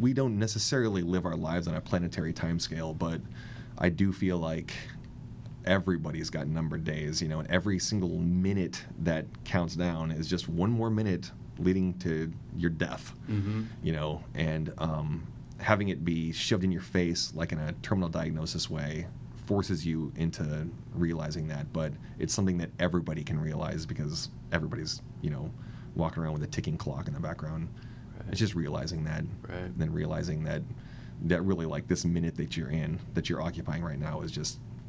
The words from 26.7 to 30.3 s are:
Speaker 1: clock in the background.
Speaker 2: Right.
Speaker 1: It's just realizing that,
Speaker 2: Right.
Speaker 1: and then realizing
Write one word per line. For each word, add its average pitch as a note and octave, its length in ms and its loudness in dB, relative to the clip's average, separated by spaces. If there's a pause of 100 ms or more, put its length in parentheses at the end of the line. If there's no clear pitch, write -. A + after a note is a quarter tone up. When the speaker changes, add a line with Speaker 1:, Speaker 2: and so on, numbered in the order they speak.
Speaker 1:
clock - 320 -4
in - 60 -2
the C#2+ 60 -4
background. E2 480 -4 (480)
Speaker 2:
Right. - 140 -8
Speaker 1:
It's F#2+ 80 0
just G2+ 160 4
realizing D#2 500 0
that, D#2 200 0 (240)
Speaker 2:
Right. F2+ 100 -6
Speaker 1:
and F2+ 200 -6
then D#2+ 140 2
realizing D#2+ 520 0